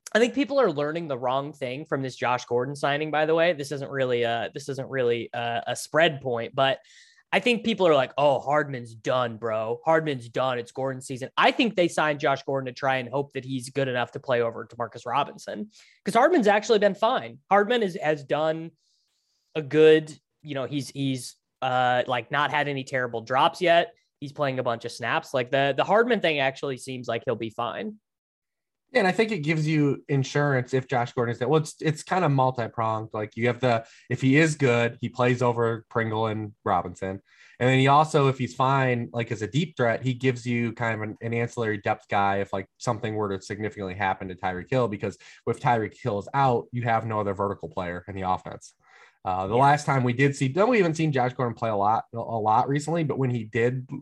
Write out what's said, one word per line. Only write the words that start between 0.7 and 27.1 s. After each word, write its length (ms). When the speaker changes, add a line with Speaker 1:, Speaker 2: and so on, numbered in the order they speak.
Speaker 1:
learning 380
the 80
wrong 340
thing 340
from 160
this 140
Josh 300
Gordon 280
signing, 380
by 140
the 100
way. 160
This 220
isn't 180
really 320
a, 300
this 160
isn't 200
really 440
a, 340
a 80
spread 460
point, 340
but 240
I 80
think 240
people 200
are 100
like, 220
"Oh, 220
Hardman's 560
done, 400
bro. 480
Hardman's 460
done. 280
It's 140
Gordon 300
season." 340
I 160
think 240
they 140
signed 320
Josh 220
Gordon 240
to 40
try 260
and 120
hope 240
that 100
he's 280
good 180
enough 220
to 100
play 200
over 240
Demarcus 400
Robinson, 640
'cause 80
Hardman's 340
actually 320
been 160
fine. 440
Hardman 340
is, 180
has 220
done 480
a 80
good, 560
you 120
know, 100
he's, 220
he's, 480
uh, 460
like, 240
not 200
had 180
any 160
terrible 340
drops 420
yet. 320
He's 100
playing 280
a 40
bunch 220
of 80
snaps. 400
Like, 180
the, 240
the 80
Hardman 380
thing 180
actually 380
seems 280
like 200